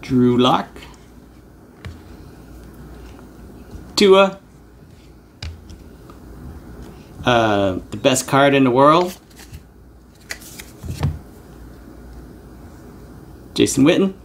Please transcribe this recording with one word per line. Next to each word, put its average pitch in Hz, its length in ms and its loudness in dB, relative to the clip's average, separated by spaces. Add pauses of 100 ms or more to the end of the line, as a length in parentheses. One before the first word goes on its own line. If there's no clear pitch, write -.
Drew 123 360 0
Lock. 135 320 0 (3250)
Tua. 190 460 4 (2750)
Uh, 101 540 0 (120)
the 104 60 -12
best 127 300 -2
card 139 260 2
in 139 120 2
the 131 80 2
world. 160 440 2 (4000)
Jason - 300 2
Witten. 190 300 2 (100)